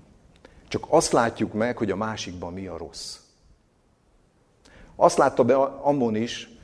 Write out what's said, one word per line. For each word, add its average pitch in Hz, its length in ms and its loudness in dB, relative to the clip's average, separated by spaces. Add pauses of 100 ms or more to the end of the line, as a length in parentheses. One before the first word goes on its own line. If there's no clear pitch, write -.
(680)
csak - 220 -6
azt 160 220 4
látjuk 113 420 0
meg, 117 240 -2
hogy 104 140 -2
a 92 40 -4
másikban 95 580 -8
mi 95 140 -10
a 85 100 -10
rossz. - 400 -14 (1800)
Azt 175 220 4
látta 135 260 4
be 127 120 4
Ammon 135 600 0
is, 117 340 -6 (140)